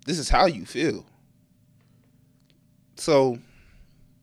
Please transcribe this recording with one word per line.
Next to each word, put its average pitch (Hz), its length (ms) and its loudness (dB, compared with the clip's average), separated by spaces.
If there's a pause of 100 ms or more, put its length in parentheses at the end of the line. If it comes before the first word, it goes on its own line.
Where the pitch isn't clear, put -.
This 170 140 -6
is 123 100 -6
how - 160 4
you 113 200 -2
feel. 120 400 -6 (1900)
So 135 440 2 (840)